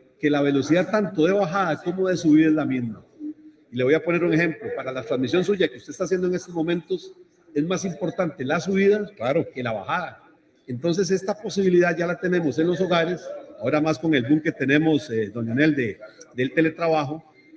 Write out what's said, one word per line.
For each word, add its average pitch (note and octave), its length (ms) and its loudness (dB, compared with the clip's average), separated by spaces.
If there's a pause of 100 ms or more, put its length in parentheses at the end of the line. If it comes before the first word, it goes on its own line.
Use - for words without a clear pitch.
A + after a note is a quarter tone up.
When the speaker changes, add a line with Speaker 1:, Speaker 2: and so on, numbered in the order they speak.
(180)
Speaker 1:
Que D3 120 2
la C#3+ 100 2
velocidad C#3+ 500 2
tanto F#3 360 2
de F#3+ 60 4
bajada F#3 500 0
como F#3 260 -2
de F3+ 80 0
subida D#3 300 6
es D#3 80 4
la D3+ 100 0
misma. B2 400 -6 (640)
Y A#2+ 60 -10
le B2+ 80 0
voy C3+ 100 6
a D#3+ 80 2
poner E3+ 200 0
un E3+ 100 2
ejemplo. D#3 440 0
Para C3 160 -6
la B2+ 100 -8
transmisión C3 420 0
suya F#3 240 2
que C3+ 100 -8
usted - 120 -20
está F3+ 140 -6
haciendo F3+ 240 -2
en F3+ 60 -2
estos F3 200 -8
momentos, E3+ 580 -4 (400)
es D3 120 -2
más F3+ 200 -4
importante E3+ 600 -6
la D#3 160 0
subida G3 560 2
Speaker 2:
Claro. C3+ 360 0
Speaker 1:
que B2+ 100 -8
la A#2 100 -2
bajada. C3 500 -6 (440)
Entonces, E3 440 -2
esta F#3+ 240 -2
posibilidad F3 640 2
ya E3+ 100 -2
la F3 120 -4
tenemos E3+ 400 0
en E3 100 4
los F3 120 0
hogares, E3+ 400 0 (380)
ahora C#3 220 0
más D#3 180 0
con D#3+ 160 0
el B2 100 4
boom D3+ 160 4
que D#3+ 120 -2
tenemos, D3 580 2
eh, A2 200 -2
don A#2 160 -6
Lionel, C#3+ 280 2
de, A#2 240 -4 (360)
del C3 180 -2
teletrabajo, D#3+ 720 0 (320)